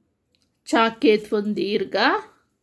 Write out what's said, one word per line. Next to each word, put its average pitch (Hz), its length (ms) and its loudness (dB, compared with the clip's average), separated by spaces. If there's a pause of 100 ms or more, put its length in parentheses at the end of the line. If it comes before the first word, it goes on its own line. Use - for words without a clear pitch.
(680)
ಚಾ 226 200 2
ಕೇತ್ವನ್ 214 680 0
ದೀರ್ಘ 190 400 -4 (680)